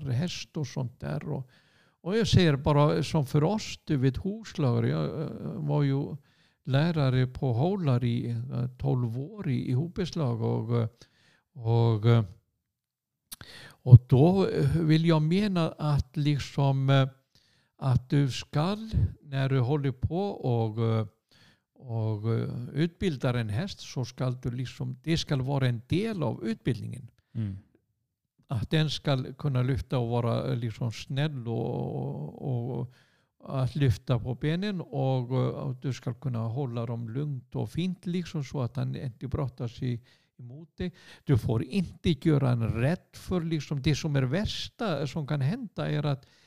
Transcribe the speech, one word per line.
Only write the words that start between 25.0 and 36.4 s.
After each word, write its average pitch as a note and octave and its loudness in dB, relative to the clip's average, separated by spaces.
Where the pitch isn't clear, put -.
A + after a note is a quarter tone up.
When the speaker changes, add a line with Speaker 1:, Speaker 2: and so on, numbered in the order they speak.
Speaker 1:
det D#3+ 0
skal C3+ -2
vara C3 0
en A#2+ 0
del G3 -2
av A#2+ -4
utbildningen. B2 -4
Speaker 2:
Mm. G2+ -4
Speaker 1:
Att A2+ -4
den D#3 2
skal C3+ -2
kunna C3 -2
lyfta B2+ -2
och A#2 0
vara, A#2+ 0
eh, B2+ -2
liksom A#2 -4
snäll C3+ -4
och, C3+ -6
och, B2 -4
och B2+ -8
att C3 -4
lyfta C3 2
på A#2 -4
benen F3 -2
och, C3 -2
eh, B2+ -2
att B2+ -8
du C3+ -2
ska - -6
kunna C3 -4
hålla A#2 -4